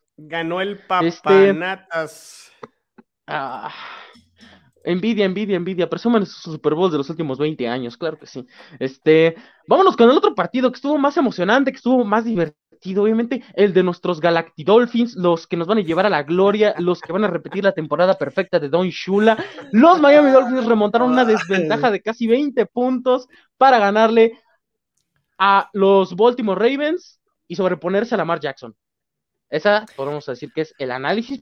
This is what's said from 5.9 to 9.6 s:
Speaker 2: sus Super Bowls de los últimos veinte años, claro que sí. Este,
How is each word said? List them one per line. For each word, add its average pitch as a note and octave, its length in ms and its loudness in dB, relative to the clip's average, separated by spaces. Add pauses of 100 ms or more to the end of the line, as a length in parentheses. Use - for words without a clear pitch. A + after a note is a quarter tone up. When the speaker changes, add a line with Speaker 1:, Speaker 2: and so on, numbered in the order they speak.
Speaker 2:
sus - 280 -14
Super D3 200 -2
Bowls E3+ 200 0
de D3 60 0
los C#3 100 -6
últimos D3+ 280 -6
veinte D3 300 -4
años, A#2+ 300 -8
claro D#3+ 200 -8
que - 100 -20
sí. B2 200 -16 (320)
Este, D#3+ 560 2 (320)